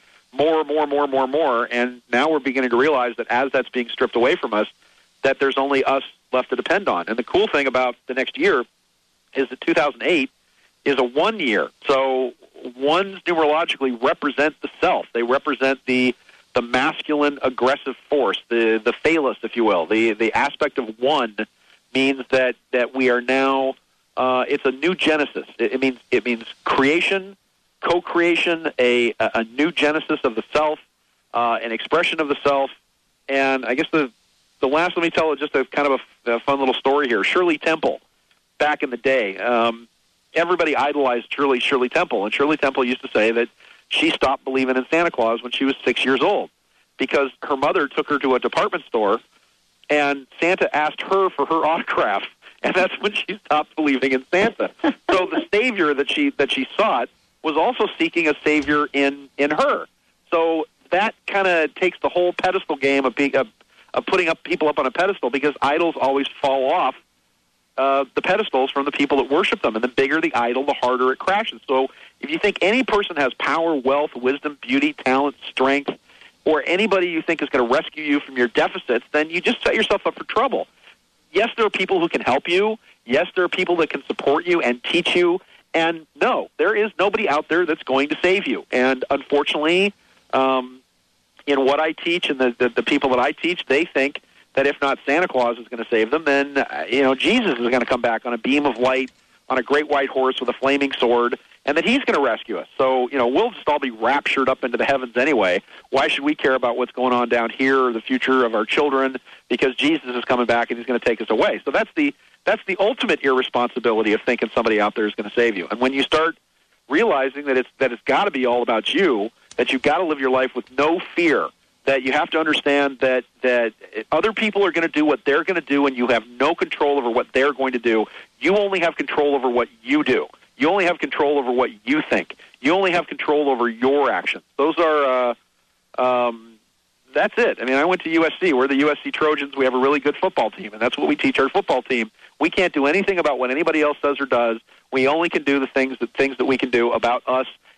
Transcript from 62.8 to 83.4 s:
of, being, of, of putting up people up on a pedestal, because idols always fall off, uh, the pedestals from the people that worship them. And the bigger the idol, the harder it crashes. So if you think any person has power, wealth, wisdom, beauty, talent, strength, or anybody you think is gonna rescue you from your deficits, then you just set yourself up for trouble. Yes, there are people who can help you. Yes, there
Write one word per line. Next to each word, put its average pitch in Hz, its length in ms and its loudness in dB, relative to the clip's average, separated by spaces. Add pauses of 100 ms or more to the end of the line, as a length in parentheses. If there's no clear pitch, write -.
of, 123 120 -2
being, 143 200 0
of, 127 120 0 (460)
of 127 120 -4
putting 180 220 0
up 160 160 -4
people 156 240 -2
up 147 100 -2
on 139 80 0
a 127 60 -2
pedestal, 185 360 0
because 135 320 0
idols 156 400 0
always 135 280 0 (120)
fall 135 320 2
off, 151 220 0 (840)
uh, 139 260 2 (100)
the - 80 -2
pedestals 175 480 0
from 139 140 -2
the 143 80 -4
people 143 240 0
that 131 140 0
worship 160 320 0
them. 117 120 0
And 110 80 -4
the 123 60 0
bigger 139 320 0
the 165 140 -2
idol, 120 300 -2
the 143 100 0
harder 127 360 0
it - 80 -4
crashes. 196 480 -2
So 131 220 2 (320)
if 143 100 -8
you 165 80 -4
think 208 220 -2
any 220 240 2
person 202 320 -2
has 135 180 0
power, 165 400 0
wealth, 143 400 0
wisdom, 139 460 -4
beauty, 139 320 0
talent, 135 440 0 (120)
strength, 139 420 0 (540)
or 151 220 2
anybody 185 420 2
you 165 140 -4
think 170 200 -4
is 143 60 -2
gonna 127 200 0
rescue 156 360 -2
you 147 160 0
from 135 160 -12
your 123 120 2
deficits, 156 640 -2
then 156 180 0
you 175 100 -6
just 240 220 -2
set - 120 0
yourself 208 320 0
up 165 80 -2
for - 100 -14
trouble. 214 440 -2 (640)
Yes, 214 240 2
there 226 80 2
are 202 60 2
people 190 280 -2
who 165 100 2
can 135 120 -4
help 127 260 -2
you. 202 320 0 (280)
Yes, 139 280 0
there 185 80 0